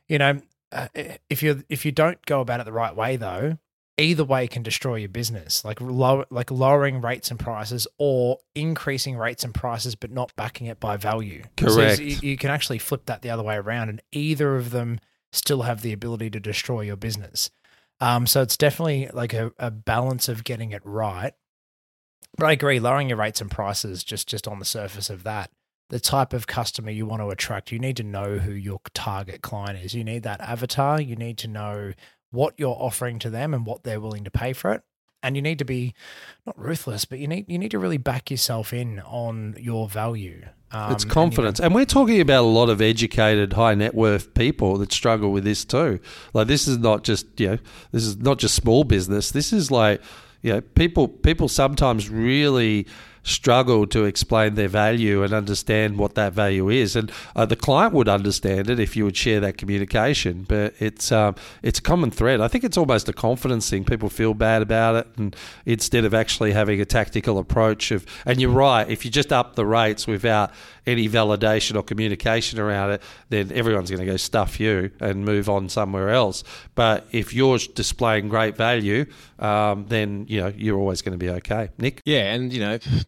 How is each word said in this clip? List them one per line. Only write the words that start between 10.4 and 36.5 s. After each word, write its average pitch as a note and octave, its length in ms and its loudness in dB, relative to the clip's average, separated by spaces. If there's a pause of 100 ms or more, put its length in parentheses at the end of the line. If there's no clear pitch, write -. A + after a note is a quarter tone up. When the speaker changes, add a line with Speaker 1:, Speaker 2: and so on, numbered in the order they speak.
Speaker 1:
it A2+ 120 -12
by G#2 200 -4
value. G#2+ 440 -6 (160)
So - 160 4
Speaker 2:
Correct. A2 260 6
Speaker 1:
you, C#3+ 200 -6
you C#3 160 -2
can C#3 140 -2
actually C3+ 300 -2
flip - 260 -6
that A#2 160 -8
the A#2+ 80 -8
other A2+ 120 -4
way G#2+ 140 -4
around, A2 320 -4
and A2 140 -10 (100)
either D3 440 0
of A#2+ 160 -4
them A#2 280 -4 (320)
still C3+ 300 0
have A#2 200 -4
the A#2 100 -4
ability A2 380 -6
to G#2+ 100 -10
destroy G#2+ 420 -4
your G#2 140 -6
business. G#2 540 -6 (500)
Um, A#2+ 260 2
so C3+ 160 4
it's A2+ 140 -2
definitely, C#3+ 580 0
like, A#2+ 180 -4
a, A2+ 260 -4
a A#2+ 120 -6
balance A#2+ 580 -4
of A2+ 160 -6
getting A2+ 280 -8
it G2+ 120 -12
right. G#2 480 -6 (1040)
But D#3 100 0
I D#3 60 6
agree, C#3 280 2
lowering C3+ 280 0
your A#2 100 -2
rates G#2+ 220 -4
and G2+ 100 -8
prices G2+ 540 -6
just, - 240 -10
just - 180 -8
on G#2 120 -10
the F#2 80 -8
surface G2+ 420 -8
of F#2 160 -12
that, G#2+ 260 -8 (380)
the A#2+ 120 -8
type C3+ 340 0
of A#2 120 -6
customer A2+ 440 -6
you G#2+ 160 -6
want A2 160 -6
to G2+ 80 -6
attract, G2 420 -8
you A#2 60 -6
need B2+ 180 -4
to A#2+ 60 -6
know G2+ 360 -4
who G2 140 -4
your G2 280 -8 (120)
target G2 480 -8
client G2+ 380 -10
is. F#2 160 -12
You A#2 100 -6
need A2 200 -8
that G#2 160 -8
avatar. C#3 600 -2
You B2+ 160 -6
need A#2 220 -10
to A#2 100 -10
know G#2 440 -8 (400)
what C#3 240 -2
you're C3 220 -4
offering A#2+ 420 -6
to A#2 100 -8
them C#3 240 -4
and A#2 100 -4
what A#2 200 -10
they're G#2+ 160 -6
willing G#2+ 240 -10
to G2+ 60 -14
pay B2+ 220 -4
for - 200 -4
it. - 100 -6 (400)
And C3 140 -2
you C#3 60 -4
need D#3 180 -2
to C#3+ 40 -2
be B2 300 -4 (500)
not - 140 -14